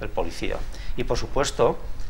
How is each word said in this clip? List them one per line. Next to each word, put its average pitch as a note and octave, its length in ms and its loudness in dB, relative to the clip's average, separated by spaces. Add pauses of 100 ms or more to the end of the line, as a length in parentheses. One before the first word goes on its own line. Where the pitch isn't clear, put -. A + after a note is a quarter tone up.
el - 80 -4
policía. - 480 -2 (400)
Y, A#2 60 0
por A#2+ 140 2
supuesto, C3+ 640 2 (300)